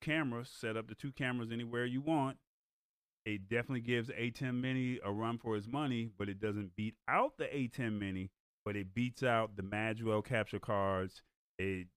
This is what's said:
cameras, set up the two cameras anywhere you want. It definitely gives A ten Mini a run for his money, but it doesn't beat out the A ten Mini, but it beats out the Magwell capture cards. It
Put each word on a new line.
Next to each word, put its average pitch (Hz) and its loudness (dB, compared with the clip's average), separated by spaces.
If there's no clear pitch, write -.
cameras, 135 0
set 110 -4
up 113 -4
the 110 -12
two 139 -6
cameras 123 -2
anywhere 120 -2
you 123 0
want. 143 4
It 101 0
definitely 120 2
gives 117 2
A 117 0
ten 127 0
Mini 127 2
a 101 0
run 113 0
for 110 0
his 104 -2
money, 123 0
but 101 -2
it 98 -6
doesn't 104 -2
beat 107 -2
out 214 2
the 147 -4
A 135 0
ten 113 -2
Mini, 95 -4
but 104 -4
it 95 -6
beats 120 -2
out 113 2
the 98 -4
Magwell 107 0
capture 107 0
cards. 98 0
It 92 -2